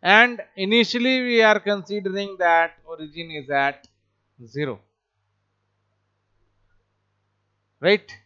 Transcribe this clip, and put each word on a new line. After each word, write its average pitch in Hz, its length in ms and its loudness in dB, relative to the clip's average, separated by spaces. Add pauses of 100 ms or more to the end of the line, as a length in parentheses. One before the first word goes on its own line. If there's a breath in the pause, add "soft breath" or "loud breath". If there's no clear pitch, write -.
And 226 380 4 (160)
initially 233 680 0
we 240 200 2
are 214 180 4
considering 196 800 -6
that 165 320 2 (120)
origin 160 460 -16
is 147 200 -14
at 139 360 -4 (580)
zero. 120 360 -8 (3000)
Right? 190 300 -2 (160)